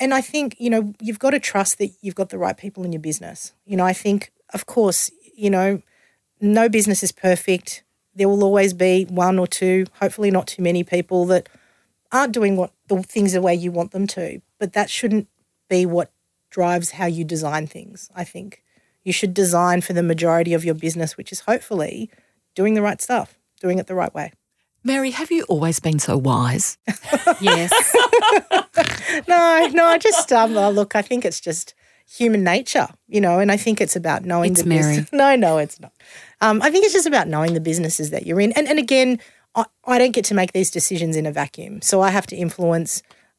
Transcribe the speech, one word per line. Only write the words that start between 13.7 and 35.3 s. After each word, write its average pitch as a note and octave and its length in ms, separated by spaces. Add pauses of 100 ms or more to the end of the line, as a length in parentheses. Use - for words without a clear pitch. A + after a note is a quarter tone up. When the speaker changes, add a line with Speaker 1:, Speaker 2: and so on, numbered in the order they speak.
Speaker 1:
want E3+ 200
them G3 160
to, E3+ 340 (180)
but F#3 140
that G#3 160
shouldn't G#3+ 400 (400)
be F#3 160
what E3+ 260 (380)
drives F3 440
how F#3 140
you E3+ 180
design D#3 420
things, - 500
I F3+ 80
think. F#3+ 380 (420)
You F#3 80
should F#3 200
design F3 500
for F#3+ 100
the F3 100
majority E3+ 520
of E3 100
your D#3+ 100
business, D#3+ 420
which - 140
is - 100
hopefully A3 680 (440)
doing G#3 200
the G#3 80
right G3+ 180
stuff, - 380 (220)
doing F3+ 180
it - 80
the F#3 80
right F3+ 200
way. D3+ 180 (500)
Speaker 2:
Mary, C4+ 280
have D#4 200
you E4 140
always E3 340
been D#3 200
so - 180
wise? B2 680
<laughs> - 580
Speaker 3:
Yes. F4+ 320 (800)
Speaker 1:
<laughs> - 0 (760)
No, E4+ 440
no, E4+ 120
I E4 140
just, A4 340
um, A3+ 240
oh, G3+ 140
look, G3+ 240
I G#3 80
think B3 220
it's F3 160
just - 340 (340)
human A3 360
nature, F3+ 440 (200)
you G#3 120
know, F3 180
and G3+ 140
I G#3 40
think G#3 240
it's G3+ 160
about E3 280
knowing F3 280
Speaker 3:
It's F3+ 100
Speaker 1:
the E3 60
business. D3+ 440
Speaker 3:
Mary. C#4 240